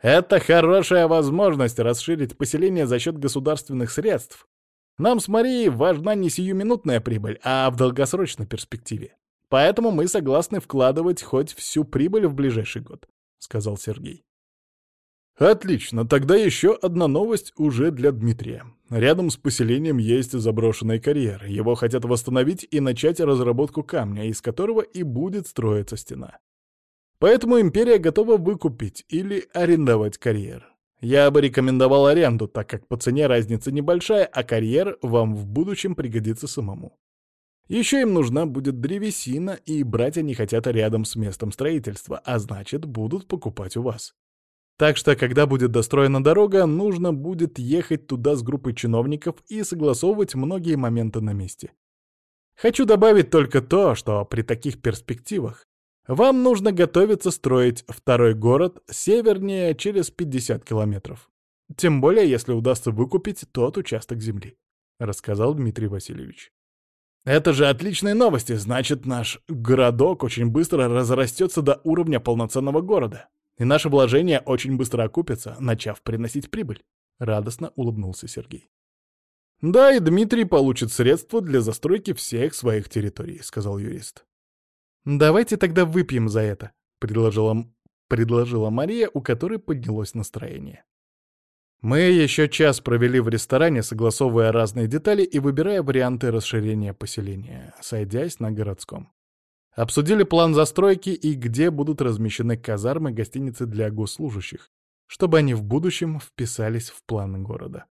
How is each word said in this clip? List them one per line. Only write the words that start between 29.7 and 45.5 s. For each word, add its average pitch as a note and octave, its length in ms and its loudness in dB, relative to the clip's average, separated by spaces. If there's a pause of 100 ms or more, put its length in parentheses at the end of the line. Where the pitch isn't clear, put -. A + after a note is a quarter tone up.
карьер. G#2+ 500 -4 (340)
Я C#3 280 6
бы C#3+ 100 4
рекомендовал C3 680 4
аренду, C3 400 4
так G#2 200 -8
как - 200 -14
по B2 100 -6
цене C3+ 300 0
разница A#2 440 0
небольшая, F3 540 0
а - 180 -6
карьер A#2 600 0
вам A2+ 320 2
в G#2 100 -8
будущем F3+ 480 -4
пригодится A#2 540 -6
самому. - 500 -10 (720)
Ещё A#3 320 0
им A3 160 2
нужна D3 320 0
будет C3+ 340 -6
древесина, F3+ 680 -6
и D#3 320 -6
брать A#2+ 340 -2
они D3+ 160 -4
хотят A2+ 320 -2
рядом A2+ 400 0
с - 100 -10
местом G#2 360 -6
строительства, C3 760 -6
а B2 140 -2
значит, G#2 460 -8
будут C3 420 -6
покупать G#2+ 500 -8
у A#2 60 -4
вас. A2+ 320 -8 (640)
Так D3+ 200 4
что, D3 180 2
когда C3 300 2
будет B2+ 260 2